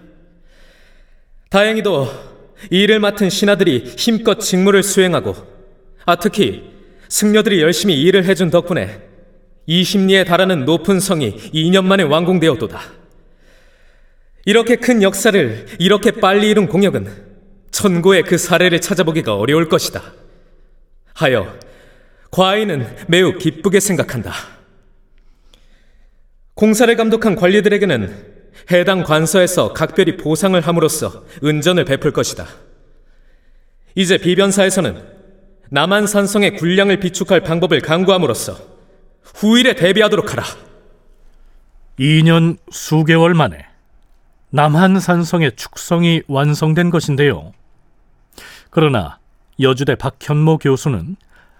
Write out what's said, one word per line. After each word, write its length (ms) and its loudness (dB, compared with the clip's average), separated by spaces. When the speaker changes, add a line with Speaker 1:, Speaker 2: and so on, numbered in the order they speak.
Speaker 1:
다행히도 580 0
일을 300 2
맡은 300 0
신하들이 680 0
힘껏 420 0
직무를 440 2
수행하고, 520 0
아, 120 2
특히 540 -4
승려들이 540 2
열심히 400 0
일을 220 4
해준 260 0
덕분에 500 -2
이십 360 0
리에 220 2
달하는 400 0
높은 360 0
성이 360 -4
이 180 -2
년 160 2
만에 160 2
완공되었도다. 800 0
이렇게 300 2
큰 260 0
역사를 640 0
이렇게 340 2
빨리 380 2
이룬 160 2
공역은 420 -2
천고의 500 2
그 160 0
사례를 420 0
찾아보기가 560 -2
어려울 320 0
것이다. 320 -2
하여 380 -2
과인은 560 0
매우 280 2
기쁘게 440 0
생각한다. 520 -4
공사를 420 2
감독한 400 0
관리들에게는 1040 0
해당 300 2
관서에서 720 0
각별히 440 -2
보상을 440 0
함으로써 640 -2
은전을 400 0
베풀 280 -2
것이다. 340 -6
이제 240 2
비변사에서는 840 0
남한산성의 880 0
군량을 440 0
비축할 420 0
방법을 380 0
강구함으로써 760 -2
후일에 400 2
대비하도록 580 0
하라. 120 -6
Speaker 2:
이 240 0
년 340 2
수개월 640 2
만에 320 -2
남한산성의 1040 2
축성이 720 -2
완성된 640 0
것인데요. 600 -2
그러나 500 -2
여주대 340 2
박현모 640 -2
교수는 580 -2